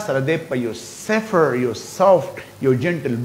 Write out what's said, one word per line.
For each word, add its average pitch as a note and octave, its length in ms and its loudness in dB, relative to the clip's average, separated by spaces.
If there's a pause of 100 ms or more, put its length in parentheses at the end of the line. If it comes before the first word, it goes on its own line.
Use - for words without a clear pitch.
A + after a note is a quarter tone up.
سره C3+ 140 0
دی D#3 160 0
په C#3+ 200 -4
یو A#2 180 -2
سیفر، F#3+ 800 0
یو B2 200 0
سافت، - 880 0
یو C3 120 4
جنټل C#3 400 -2 (100)